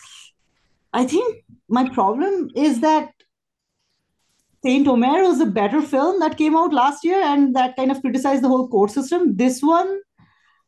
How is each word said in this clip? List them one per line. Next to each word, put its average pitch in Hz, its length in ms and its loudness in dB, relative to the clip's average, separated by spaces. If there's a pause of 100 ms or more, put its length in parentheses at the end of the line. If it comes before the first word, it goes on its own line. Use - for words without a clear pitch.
(960)
I 247 100 0
think 427 400 -2 (240)
my 254 220 0
problem 277 640 -2
is 262 240 0
that 311 300 0 (1500)
Saint 269 240 2
Omer 262 360 2
was 339 180 2
a 320 40 2
better 208 360 -2
film 302 380 0
that 311 180 -2
came 311 180 2
out 330 160 2
last 277 320 0
year, 359 160 0
and 285 340 2
that 254 220 -2
kind 262 140 -2
of 269 100 -4
criticized 262 420 -2
the 269 60 2
whole 254 200 2
court 208 220 2
system. 277 460 -2
This 254 260 0
one, 370 380 0 (680)